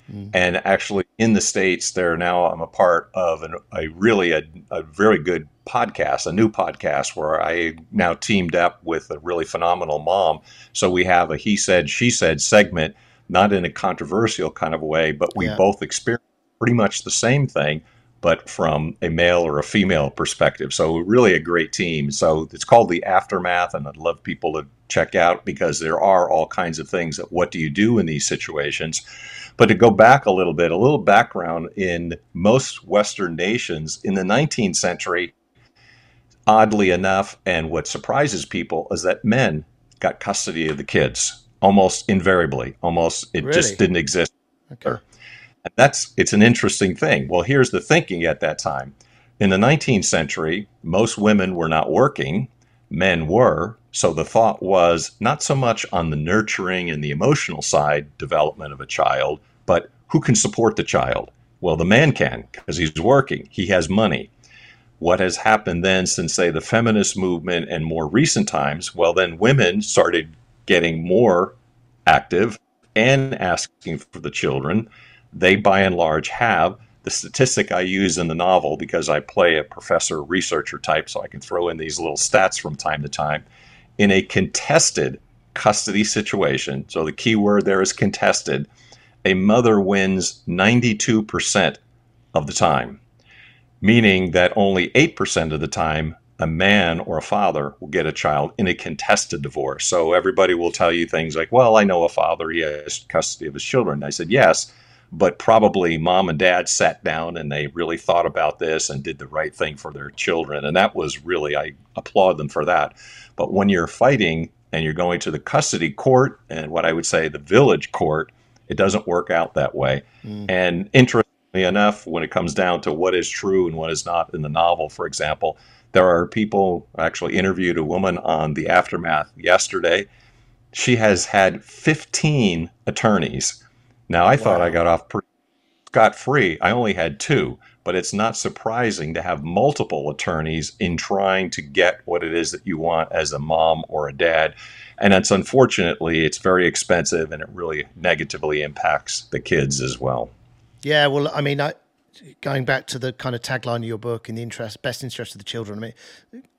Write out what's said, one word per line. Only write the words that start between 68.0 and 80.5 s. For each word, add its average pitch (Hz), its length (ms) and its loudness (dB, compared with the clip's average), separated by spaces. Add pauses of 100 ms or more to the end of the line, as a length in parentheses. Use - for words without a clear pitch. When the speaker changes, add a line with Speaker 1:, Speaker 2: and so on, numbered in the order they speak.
Speaker 2:
recent 113 400 2
times? 73 480 -4
Well, 85 180 2
then 85 240 0
women 104 440 4
started 87 480 0 (380)
getting 82 380 2
more 95 500 2 (500)
active 87 540 4 (360)
and 135 400 2
asking 85 640 -4
for - 220 -20
the 73 100 -10
children. 73 580 -2 (460)
They, 92 220 4
by 98 260 4
and 95 140 2
large, 80 340 0
have. 98 480 0 (260)
The 95 60 -8
statistic - 600 -2
I 90 100 0
use 92 380 0
in 85 80 -2
the 80 80 -4
novel, 82 420 2
because 78 320 -4
I 73 120 0
play 85 360 2
a 73 60 -2
professor - 580 -4
researcher 78 560 -4